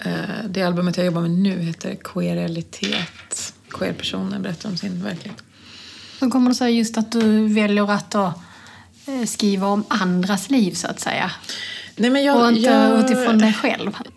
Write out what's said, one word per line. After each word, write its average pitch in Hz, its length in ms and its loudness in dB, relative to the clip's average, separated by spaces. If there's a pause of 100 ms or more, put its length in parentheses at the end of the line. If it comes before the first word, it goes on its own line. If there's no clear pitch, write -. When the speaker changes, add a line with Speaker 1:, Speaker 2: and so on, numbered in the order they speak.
Speaker 1:
eh, 175 440 -6
det 185 140 -4
albumet 175 340 0
jag 180 100 0
jobbar 170 140 0
med 170 100 0
nu 185 300 0
heter 165 340 -6
Queeralitet. 175 1600 -6 (140)
Queer-personer 190 680 -6
berättar 185 300 -6
om 185 80 -4
sin 180 280 -6
verklighet. - 380 -10 (800)
Speaker 2:
Hur 262 100 0
kommer 247 180 4
det 247 60 4
sig 233 240 2
just 226 200 0
att 220 140 -2
du 220 360 4
väljer 208 420 2
att 202 200 -2
då, 196 240 0 (720)
eh, 262 200 -4
skriva 196 400 0
om 202 220 0
andras 185 640 0
liv, 220 240 4
så - 120 -6
att - 140 -8
säga? - 300 -4 (640)
Speaker 1:
Nej, 233 140 2
men 277 140 4
jag, 262 180 4
Speaker 2:
Och 233 60 6
inte 233 220 4
Speaker 1:
jag 226 340 6
Speaker 2:
utifrån 247 340 4
dig 220 140 6
själv? 214 380 -2 (260)